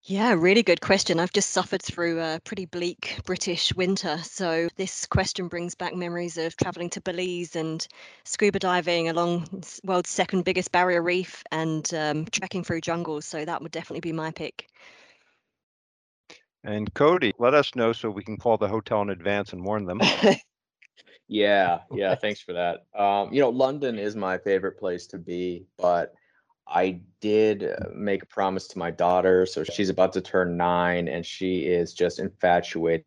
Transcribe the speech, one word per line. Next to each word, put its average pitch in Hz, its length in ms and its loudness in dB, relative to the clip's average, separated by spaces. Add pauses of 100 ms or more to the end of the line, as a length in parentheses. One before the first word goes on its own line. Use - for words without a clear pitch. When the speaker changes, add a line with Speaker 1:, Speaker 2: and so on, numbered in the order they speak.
Speaker 1:
Yeah, 208 260 4
really 185 280 6
good 175 200 4
question. 190 360 2
I've 180 140 0
just 202 180 0
suffered 185 320 -2
through 170 380 -2
a 160 240 -4
pretty 190 220 -10
bleak - 580 -8
British - 500 -2
winter. 180 480 0
So 170 540 -2
this - 280 -6
question 185 440 0
brings 175 260 -8
back 175 220 -6
memories 175 420 -6
of 165 180 -4
traveling 175 340 -4
to - 100 -10
Belize 175 560 -6
and 160 280 -4 (380)
scuba 196 380 0
diving 175 480 2
along 170 400 0 (100)
s-, - 240 -16
world's 180 280 0
second 185 340 0
biggest 185 260 0
barrier 180 320 4
reef 175 480 -2
and, 160 420 -2
um, 156 340 -2
trekking 185 360 -6
through 165 200 -4
jungles. 160 420 -4
So 156 200 -8
that 165 160 -6
would 160 120 -12
definitely 160 260 -10
be 170 140 -6
my 160 180 -4
pick. - 380 -12 (1900)
Speaker 2:
And 104 320 -6
Cody, 147 460 4
let 123 140 4
us 143 200 4
know 117 180 2
so 113 160 -4
we 101 140 -6
can 107 140 -8
call 110 220 2
the 101 100 0
hotel 107 340 0
in 101 80 -2
advance 95 420 -2
and 90 120 -10
warn 104 220 -2
them. 90 180 -4
Speaker 3:
<laughs> - 60 4 (1160)
Yeah, 101 520 4 (120)
yeah, 98 220 0
thanks 104 260 -4
for - 120 -12
that. 87 340 -4 (100)
Um, 101 360 2
you 135 80 2
know, 131 80 4
London 131 500 0
is 104 160 -4
my 95 240 -2
favorite 95 400 0
place 90 300 -6
to 98 100 -12
be, 90 480 -6 (100)
but 87 380 2 (540)
I 90 320 0 (200)
did, 107 440 2
uh, - 280 -4
make 98 300 -2
a - 40 -20
promise 95 420 -2
to - 100 -12
my 85 140 -4
daughter. 90 520 6
So - 200 -4
she's 98 240 0
about 92 240 4
to 92 80 0
turn 90 360 0
nine, 87 520 2
and 80 180 -4
she 92 400 -2
is 87 280 2
just 87 260 0
infatuated 87 840 0